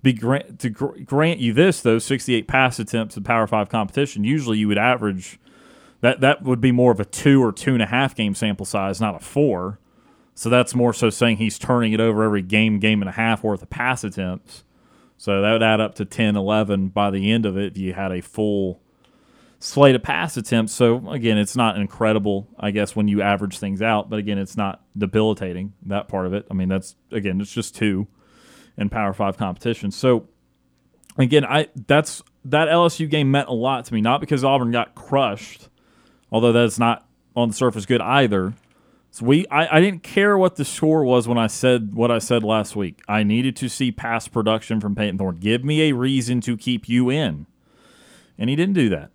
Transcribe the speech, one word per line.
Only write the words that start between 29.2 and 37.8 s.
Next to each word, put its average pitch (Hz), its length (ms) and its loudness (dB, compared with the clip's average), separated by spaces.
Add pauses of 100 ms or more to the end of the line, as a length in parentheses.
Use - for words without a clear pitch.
competition. 101 560 -6
So, 127 340 2 (920)
again, 135 280 4
I, 147 240 0 (180)
that's, - 380 2 (200)
that 147 240 2
L 170 180 4
S 165 120 0
U 160 80 -4
game 143 240 2
meant 139 160 2
a - 60 -6
lot 123 320 -2
to - 100 -8
me, 110 60 0
not 120 200 2
because 135 220 -2
Auburn 131 300 2
got 117 240 -2
crushed, - 720 -4 (640)
although 113 200 4
that's 117 280 2
not 117 260 0 (300)
on 120 140 0
the 107 40 -8
surface 113 320 -2